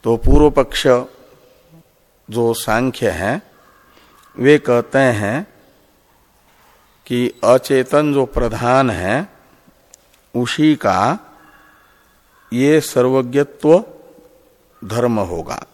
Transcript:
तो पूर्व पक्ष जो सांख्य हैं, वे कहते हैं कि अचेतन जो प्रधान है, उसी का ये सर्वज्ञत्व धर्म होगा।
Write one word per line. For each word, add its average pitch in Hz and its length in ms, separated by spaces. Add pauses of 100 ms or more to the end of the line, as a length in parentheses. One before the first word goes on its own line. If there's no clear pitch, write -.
तो 117 120
पूर्व 147 340
पक्ष - 360 (1400)
जो 117 240
सांख्य 117 560
हैं, 98 320 (960)
वे 143 200
कहते 120 400
हैं 120 480 (1600)
कि 123 280 (100)
अचेतन 135 720
जो 135 120
प्रधान 120 640
है, 101 380 (1080)
उसी 151 380
का 110 440 (1300)
ये 143 280
सर्वज्ञत्व 135 1040 (1000)
धर्म 113 360
होगा। 85 540